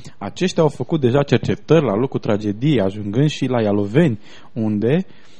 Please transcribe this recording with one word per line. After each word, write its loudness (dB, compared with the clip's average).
Aceștia 0
au 4
făcut -4
deja 4
cercetări 2
la 2
locul -2
tragediei, 0
ajungând 0
și -4
la 0
Ialoveni, 2
unde, 0